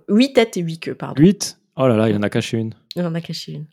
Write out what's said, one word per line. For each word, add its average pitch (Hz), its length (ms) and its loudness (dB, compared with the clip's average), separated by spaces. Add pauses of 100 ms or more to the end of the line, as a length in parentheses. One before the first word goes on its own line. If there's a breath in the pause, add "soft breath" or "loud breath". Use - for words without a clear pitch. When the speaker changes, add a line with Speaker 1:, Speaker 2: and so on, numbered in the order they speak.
Speaker 1:
huit 254 260 2
têtes 226 220 2
et 185 40 -2
huit 165 180 -6
queues, 127 160 -10
pardon. 135 260 -4
Speaker 2:
Huit ? - 380 4 (160)
Oh 135 140 2
là 113 80 4
là, 110 140 4
il 104 60 0
en 104 60 -2
a 104 60 0
caché 117 300 -2
une. 113 160 -6 (220)
Speaker 1:
Il 180 60 -4
en 165 120 -4
a 170 80 -6
caché 160 300 -12
une. 151 200 -12